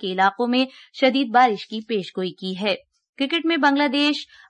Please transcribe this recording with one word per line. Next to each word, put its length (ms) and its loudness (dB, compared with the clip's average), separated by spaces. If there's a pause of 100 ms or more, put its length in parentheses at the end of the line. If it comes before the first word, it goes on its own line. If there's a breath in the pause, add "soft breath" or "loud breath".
کے 120 -6
علاقوں 340 2
میں 180 2 (360 loud breath)
شدید 300 2
بارش 360 2
کی 140 -10
پیش 240 -4 (120)
گوئی 140 -4
کی 240 -8 (100)
ہے۔ 100 0 (440)
کرکٹ 280 -4
میں 100 0
بنگلہ 320 2
دیش 280 0 (340 soft breath)